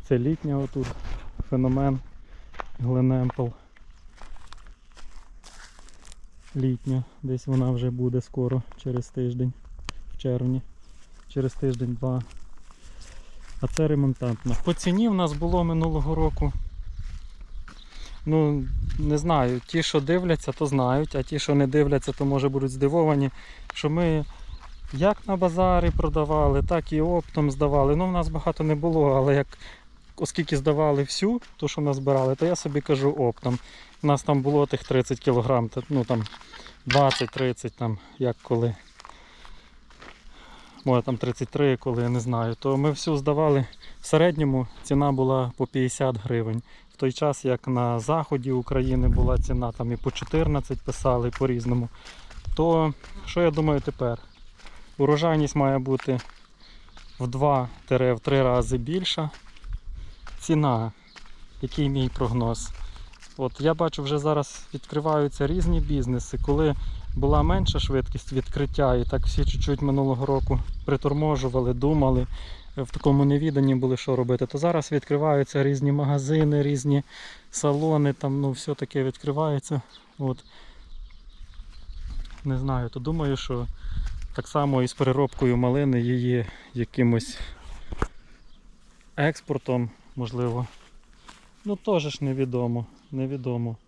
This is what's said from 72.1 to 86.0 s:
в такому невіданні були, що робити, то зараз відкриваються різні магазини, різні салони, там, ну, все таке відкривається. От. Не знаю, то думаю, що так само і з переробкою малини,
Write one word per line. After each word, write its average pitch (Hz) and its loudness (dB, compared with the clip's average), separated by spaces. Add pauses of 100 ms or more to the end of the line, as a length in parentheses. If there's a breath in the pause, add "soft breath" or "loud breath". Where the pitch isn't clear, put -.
в 131 -6
такому 143 4
невіданні 139 4
були, 127 2
що 131 0
робити, 123 2
то 147 -6
зараз 165 0
відкриваються 143 2
різні 139 2
магазини, 147 2
різні 143 2 (480 loud breath)
салони, 147 2
там, 139 -2
ну, 139 0
все 139 -6
таке 135 -4
відкривається. 143 -2 (380 loud breath)
От. 131 -4 (2000 loud breath)
Не 131 -2
знаю, 127 -2
то 131 -8
думаю, 143 -2
що 120 -6 (680 loud breath)
так - -6
само 143 2
і 123 2
з - -6
переробкою 131 2
малини, 127 4